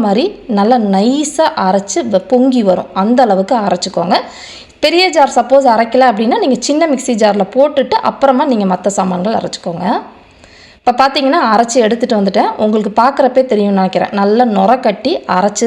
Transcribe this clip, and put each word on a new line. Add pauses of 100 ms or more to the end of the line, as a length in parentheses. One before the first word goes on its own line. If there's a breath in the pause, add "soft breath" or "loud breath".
மாதிரி (360)
நல்லா (160)
நைஸா (180)
அரைச்சு (160)
வ-, (100)
பொங்கி
வரும், (120)
அந்த
அளவுக்கு (100)
அரைச்சிக்கோங்க. (680 loud breath)
பெரிய (140)
ஜார்
சப்போஸ்
அரைக்கல
அப்படின்னா,
நீங்க (120)
சின்ன
மிக்ஸி
ஜார்ல (120)
போட்டுட்டு (140)
அப்புறமா
நீங்க
மத்த
சாமான்கள்
அரைச்சிக்கோங்க. (960 loud breath)
இப்போ
பார்த்தீங்கன்னா, (100)
அரைச்சி
எடுத்துட்டு
வந்துட்டேன். (140)
உங்களுக்கு (100)
பார்க்குறப்பே
தெரியும்னு
நினைக்கிறேன்,
நல்லா (100)
நொர (160)
கட்டி (220)
அரைச்சு